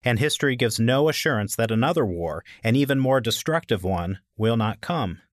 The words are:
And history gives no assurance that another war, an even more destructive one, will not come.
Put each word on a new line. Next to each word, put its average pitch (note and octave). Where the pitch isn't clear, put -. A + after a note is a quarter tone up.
And A#2+
history C#3
gives A#2
no C3+
assurance A#2
that A2+
another C3+
war, E2+
an A2+
even C#3
more C3
destructive A#2
one, F#2
will A2+
not G#2+
come. B2